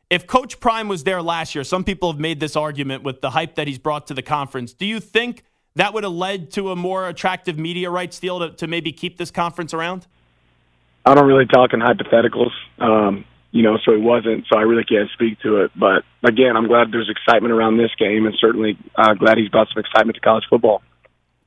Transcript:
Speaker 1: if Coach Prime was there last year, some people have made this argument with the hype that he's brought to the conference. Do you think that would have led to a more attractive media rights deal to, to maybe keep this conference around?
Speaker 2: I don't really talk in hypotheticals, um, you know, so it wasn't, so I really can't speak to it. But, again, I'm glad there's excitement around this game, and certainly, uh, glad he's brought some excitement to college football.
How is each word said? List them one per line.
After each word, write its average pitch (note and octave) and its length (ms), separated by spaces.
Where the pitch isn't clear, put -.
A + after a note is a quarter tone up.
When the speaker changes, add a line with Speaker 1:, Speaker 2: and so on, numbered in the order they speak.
Speaker 1:
if F3 160
Coach B3+ 340
Prime A3+ 260
was F3+ 180
there F#3 180
last E3 320
year, C#3 100
some F#3 180
people F3+ 300
have D3 80
made D#3 200
this D#3 160
argument C#3+ 480
with C3+ 180
the C3+ 80
hype D#3+ 240
that D3+ 120
he's C3+ 120
brought D3 300
to D3 60
the C3 80
conference. C#3 520
Do F#3 100
you G#3+ 160
think A#3+ 440
that G3 180
would G#3+ 120
have F#3+ 80
led F3+ 400
to G3 180
a F3+ 60
more F#3 300
attractive F3+ 520
media F3 320
rights F3+ 280
deal F3+ 200
to, E3 120
to - 160
maybe E3 260
keep F3 260
this F3 120
conference E3+ 440
around? F3 320
Speaker 2:
I C3+ 100
don't C#3+ 120
really C3+ 180
talk B2 300
in A#2 60
hypotheticals, A#2 720
um, G#2 480
you A#2 120
know, A2 220
so A#2 80
it G#2+ 80
wasn't, A2+ 500
so A2 80
I G#2+ 40
really A2+ 220
can't G#2 260
speak A2+ 300
to G#2+ 160
it. F#2+ 200
But, G2 280
again, A#2+ 340
I'm A2+ 100
glad A#2 260
there's A2 180
excitement A#2 420
around A2+ 240
this A#2 220
game, A2 260
and G#2+ 160
certainly, G#2+ 380
uh, A2 200
glad A2 220
he's G#2+ 140
brought A2 180
some A2 120
excitement A2 340
to - 80
college A2 260
football. A#2 340